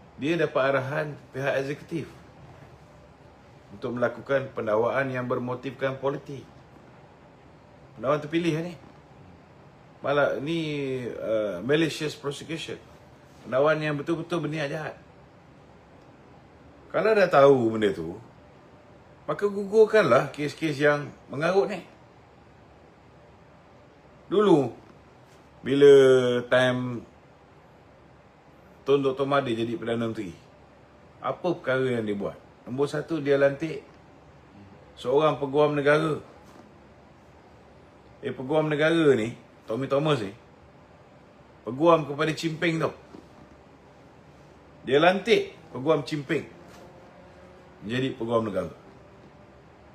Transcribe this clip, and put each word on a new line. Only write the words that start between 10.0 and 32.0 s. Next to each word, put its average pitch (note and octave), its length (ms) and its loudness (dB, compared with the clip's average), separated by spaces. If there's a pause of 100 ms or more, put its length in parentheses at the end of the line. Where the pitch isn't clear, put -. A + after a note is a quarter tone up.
Malah C#3 400 0
ni, E3 180 -4 (460)
uh, G#2 560 -4
malicious D3 560 0
prosecution. C#3+ 640 -10 (640)
Pendakwaan C#3+ 320 2
yang D3+ 160 -4
betul-betul E3 480 -4
berniat D3 320 -6
jahat. D3+ 220 -10 (1900)
Kalau G3 240 0
dah G3 160 4
tahu C3+ 480 6
benda G#2 160 2
tu, E2+ 240 -10 (1120)
maka D#3 160 -4
gugurkanlah G3+ 880 4
kes-kes D3 480 -4
yang D3 320 0 (160)
mengarut F3+ 400 0
ni. F#3+ 120 -10 (2500)
Dulu, E3+ 480 4 (880)
bila C#3+ 300 8 (580)
time B2 480 0 (1800)
Tun C#3 160 2
Doktor C3+ 240 -2
Mahathir C3 400 -2
jadi A2+ 160 -6
Perdana A#2 240 -4
Menteri, A2 320 -8 (880)
apa - 320 -4
perkara C3 440 -2
yang A2 40 -2